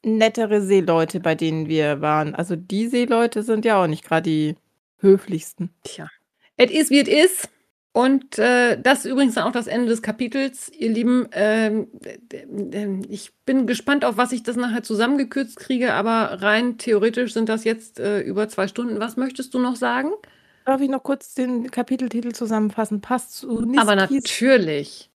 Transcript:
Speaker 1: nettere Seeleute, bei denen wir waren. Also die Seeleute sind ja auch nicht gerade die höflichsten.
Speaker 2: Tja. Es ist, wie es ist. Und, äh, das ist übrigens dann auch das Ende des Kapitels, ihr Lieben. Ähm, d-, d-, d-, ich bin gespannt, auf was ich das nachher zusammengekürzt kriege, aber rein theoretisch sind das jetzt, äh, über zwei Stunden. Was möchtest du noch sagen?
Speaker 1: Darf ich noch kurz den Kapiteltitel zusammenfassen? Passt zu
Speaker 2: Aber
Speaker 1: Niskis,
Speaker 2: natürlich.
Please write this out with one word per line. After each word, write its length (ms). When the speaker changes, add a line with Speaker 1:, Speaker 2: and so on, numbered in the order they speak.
Speaker 1:
nettere 560
Seeleute, 600
bei 160
denen 320
wir 320
waren. 340
Also 220
die 320
Seeleute 560
sind 200
ja 160
auch 60
nicht 180
gerade 180
die 340
höflichsten. 720
Speaker 2:
Tja. 240
Es 160
ist, 180
wie 100
es 80
ist. 400
Und, 460
äh, 420
das 240
ist 60
übrigens 240
dann 100
auch 80
das 140
Ende 220
des 140
Kapitels, 760
ihr 120
Lieben. 420
Ähm, 600
d-, 260
d-, 260
d-, 600
ich 240
bin 220
gespannt, 380
auf 120
was 140
ich 140
das 120
nachher 280
zusammengekürzt 760
kriege, 360
aber 480
rein 360
theoretisch 540
sind 160
das 160
jetzt, 340
äh, 220
über 280
zwei 200
Stunden. 320
Was 160
möchtest 380
du 40
noch 160
sagen? 360
Speaker 1:
Darf 160
ich 100
noch 120
kurz 320
den 380
Kapiteltitel 600
zusammenfassen? 680
Passt 360
zu 220
Speaker 2:
Aber 200
Speaker 1:
Niskis, 260
Speaker 2:
natürlich. 960